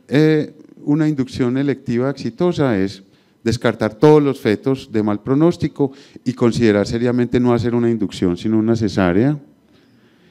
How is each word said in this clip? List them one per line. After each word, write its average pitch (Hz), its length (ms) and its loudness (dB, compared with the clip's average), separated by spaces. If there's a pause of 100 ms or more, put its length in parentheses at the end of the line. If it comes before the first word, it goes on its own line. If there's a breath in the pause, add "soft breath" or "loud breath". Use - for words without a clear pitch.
eh, 156 440 2 (320)
una 151 240 0
inducción 131 500 -2
electiva 127 500 -2
exitosa 139 720 -2
es 98 240 -4 (400 soft breath)
descartar 113 520 -2
todos 151 280 6
los 135 160 -2
fetos 127 540 -2
de 107 100 0
mal 104 180 -2
pronóstico 143 720 0 (340 loud breath)
y 123 80 -2
considerar 113 540 2
seriamente 120 540 -2
no 123 120 2
hacer 120 220 -2
una 117 160 0
inducción, 101 460 -2
sino 110 200 -2
una 110 200 0
cesárea. 104 600 0 (960 soft breath)